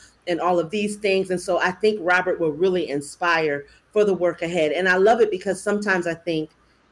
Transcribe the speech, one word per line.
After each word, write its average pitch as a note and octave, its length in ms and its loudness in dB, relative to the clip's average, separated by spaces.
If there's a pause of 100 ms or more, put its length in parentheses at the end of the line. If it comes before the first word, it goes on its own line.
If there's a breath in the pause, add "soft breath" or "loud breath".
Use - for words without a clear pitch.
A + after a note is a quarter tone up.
(280 loud breath)
and E3+ 120 -2
all F3 200 0
of D#3+ 100 -4
these G#3 280 -4
things. F#3+ 340 -2
And F3+ 100 -2
so F3 180 -2
I F3+ 120 0
think G#3+ 320 0
Robert F3+ 360 2
will E3 120 0
really F3+ 360 0
inspire D3 760 -2 (260 soft breath)
for G#3+ 120 2
the G3+ 100 2
work F3 300 -2
ahead. E3 300 0
And F3+ 140 0
I F#3 100 4
love A3 240 4
it G#3+ 100 4
because F#3 280 -4
sometimes G3+ 460 -2
I E3+ 80 -4
think D#3+ 380 -6 (400 soft breath)